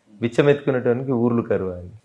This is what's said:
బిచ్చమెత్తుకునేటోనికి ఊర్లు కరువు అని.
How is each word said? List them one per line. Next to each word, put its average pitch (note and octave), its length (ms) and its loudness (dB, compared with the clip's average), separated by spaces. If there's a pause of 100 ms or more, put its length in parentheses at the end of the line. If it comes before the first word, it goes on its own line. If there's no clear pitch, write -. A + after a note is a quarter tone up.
(220)
బిచ్చమెత్తుకునేటోనికి C3 920 2 (100)
ఊర్లు A#2 280 2
కరువు F#2+ 280 -2
అని. F2+ 120 -16 (140)